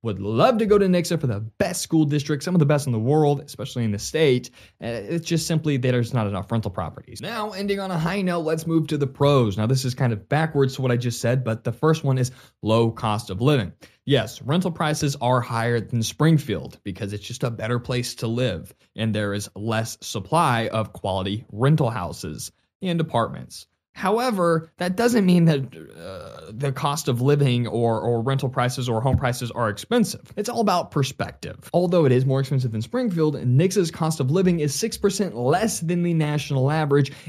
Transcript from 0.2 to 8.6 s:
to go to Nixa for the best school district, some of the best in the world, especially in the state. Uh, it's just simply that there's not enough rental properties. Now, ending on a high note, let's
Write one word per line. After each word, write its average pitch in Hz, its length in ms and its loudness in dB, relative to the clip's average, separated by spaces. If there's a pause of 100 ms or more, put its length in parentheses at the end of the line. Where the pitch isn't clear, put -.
to 226 80 2
go 208 120 6
to 196 80 4
Nixa 175 340 2
for 143 80 -2
the 101 100 -2
best 135 420 -4
school 160 240 2
district, 147 380 -2
some 180 140 0
of - 20 6
the 147 80 6
best 143 200 2
in 127 60 -2
the 110 60 0
world, 143 420 2
especially - 440 -6
in 107 80 0
the 101 80 -4
state. 143 500 2 (320)
Uh, - 60 -8
it's 120 400 -6
just 160 180 0
simply 156 300 0
that 127 160 2
there's 120 200 0
not 113 140 0
enough 98 240 -4
rental 113 220 -2
properties. - 500 -10
Now, 214 300 -6
ending 196 260 -2
on 190 140 -4
a 175 60 -2
high 170 220 0
note, 180 200 0
let's 160 260 -2